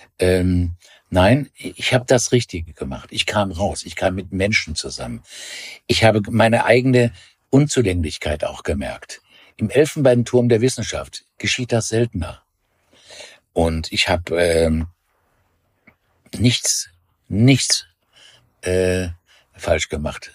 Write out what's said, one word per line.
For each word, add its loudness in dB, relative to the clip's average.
Ähm, 2
nein, 4
ich -4
hab -2
das 2
Richtige -2
gemacht. -10
Ich -4
kam -2
raus. -4
Ich -16
kam 0
mit -8
Menschen -2
zusammen. -10
Ich 2
habe 4
meine 2
eigene 4
Unzulänglichkeit 0
auch -8
gemerkt. -8
Im -2
Elfenbeinturm 2
der 4
Wissenschaft -4
geschieht -4
das 0
seltener. -4
Und 0
ich -2
hab, -2
ähm, 2
nichts, 0
nichts, 2
äh, 0
falsch -2
gemacht. -8